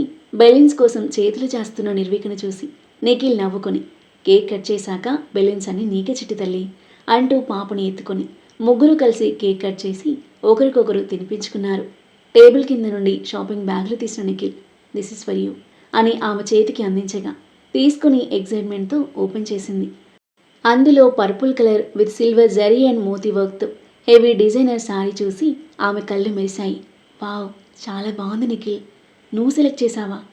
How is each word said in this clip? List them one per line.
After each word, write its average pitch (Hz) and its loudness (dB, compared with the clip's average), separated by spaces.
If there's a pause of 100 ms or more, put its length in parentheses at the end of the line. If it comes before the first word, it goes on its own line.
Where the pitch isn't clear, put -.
(340)
బెలూన్స్ 254 8
కోసం 233 2
చేతులు 214 -2
చాస్తున్న 220 -6
నిర్వికను 196 -4
చూసి 196 -10 (360)
నిఖిల్ 247 2
నవ్వుకొని, 190 -4 (460)
"కేక్ 202 4
కట్ 196 -8
చేశాక 196 -6 (260)
బెలూన్స్ 202 -2
అన్నీ 196 -6
నీకే 196 -4
చిట్టి 233 -10
తల్లి" 185 -6 (400)
అంటూ 254 2
పాపని 196 -6
ఎత్తుకొని 190 -8 (360)
ముగ్గురు 247 4
కలిసి 233 2
కేక్ 190 -4
కట్ 196 -8
చేసి 156 -6 (280)
ఒకరికొకరు 220 2
తినిపించుకున్నారు. 196 -8 (500)
టేబుల్ 240 10
కింద 240 -4
నుండి 196 -4
షాపింగ్ 202 -10
బ్యాగ్లు 190 -6
తీసిన - -10
నిఖిల్, 190 -6 (420)
"This 202 -10
is 220 -18
for 196 -8
you" 196 -6 (420)
అని 226 2
ఆమె 208 -6
చేతికి 214 0
అందించగా 196 -6 (420)
తీసుకుని 269 2
ఎక్సైట్‌మెంట్తో 202 -4 (120)
ఓపెన్ 202 -4
చేసింది. 196 -6 (760)
అందులో 262 6
పర్పుల్ 226 -2
color 220 2 (160)
with 208 2
silver 233 4
zari 208 4
and 247 2
మోతీ 196 -4
వర్క్తో 196 -4 (400)
హెవీ 233 8
డిజైనర్ 226 2
సారీ 202 -4 (100)
చూసి 262 -2 (240)
ఆమె 208 -2
కళ్ళు 202 -4
మెరిశాయి. 196 -6 (420)
"వావ్, 208 -10 (400)
చాలా 202 -8
బాగుంది 208 -6
నిఖిల్, 208 -6 (520)
నువ్వు 233 0
సెలెక్ట్ 285 0
చేశావా?" 214 -4 (140)